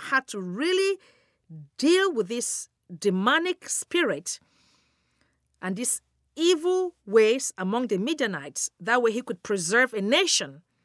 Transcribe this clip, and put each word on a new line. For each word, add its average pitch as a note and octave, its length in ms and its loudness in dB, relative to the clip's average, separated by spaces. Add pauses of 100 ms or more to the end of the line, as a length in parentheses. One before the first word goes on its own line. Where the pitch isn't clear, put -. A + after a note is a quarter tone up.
had C4 200 0
to G#3 120 -8
really F4+ 580 0 (800)
deal F#4 340 4
with A3 180 -2
this - 420 -6 (280)
demonic B3+ 720 0
spirit G#3 720 -4 (1200)
and F#3+ 160 -6
these A#3 240 -4 (360)
evil F4 580 2 (100)
ways G#3+ 540 4
among G#3 300 -2
the G3 100 0
Midianites. G3 720 -4 (100)
That A#3 220 2
way A3+ 100 4
he A3+ 80 -4
could A#3 220 -10
preserve G#3+ 500 0
a A3 80 -4
nation G3 640 0 (220)